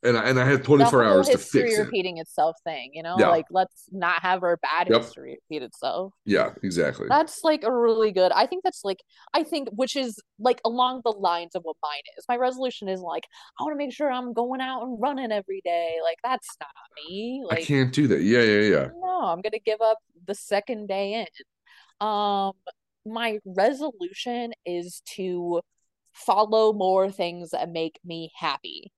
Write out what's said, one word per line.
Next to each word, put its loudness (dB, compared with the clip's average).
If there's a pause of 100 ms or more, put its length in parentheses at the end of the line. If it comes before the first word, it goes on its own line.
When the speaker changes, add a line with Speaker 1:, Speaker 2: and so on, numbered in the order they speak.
Speaker 1:
and 6
I, 2
and 4
I 4
had 6
Speaker 2:
The -10
Speaker 1:
twenty-four 8
Speaker 2:
whole 8
Speaker 1:
hours 6
to 6
Speaker 2:
history 2
Speaker 1:
fix 2
it. 2
Speaker 2:
repeating -4
itself -2
thing, -10
you -12
know? -6
Speaker 1:
Yeah. 6
Speaker 2:
Like, 2
let's -2
not -2
have 0
our 2
bad -2
Speaker 1:
Yep. 4
Speaker 2:
history -16 (100)
repeat -8
itself. -8 (120)
Speaker 1:
Yeah, 2 (120)
exactly. -2
Speaker 2:
That's, 2
like, 0
a 0
really 2
good, 4
I 4
think -8
that's, -4
like, -4 (320)
I 2
think, -4
which -2
is, -6 (180)
like, 2
along 0
the 2
lines -2
of -8
what -8
mine -6 (140)
is. -18
My 0
resolution -2
is, -4
like, -8 (340)
I -4
wanna -4
make -6
sure -2
I'm -6
going -4
out -6
and -8
running -4
every -6
day. -2
Like, -2
that's -6
not -14 (280)
me. -10
Speaker 1:
I 0
Speaker 2:
Like, -4
Speaker 1:
can't 2
do 2
that. 2
Yeah, 4
yeah, 6
yeah. 4
Speaker 2:
no, -4
I'm -2
gonna -6
give -2
up 2 (260)
the -6
second -4
day -4
in. -10
Um, 0 (520)
my -4
resolution -2 (140)
is -8 (160)
to -4 (520)
follow 4
more 2
things -6
that -4
make -6
me -10
happy. -8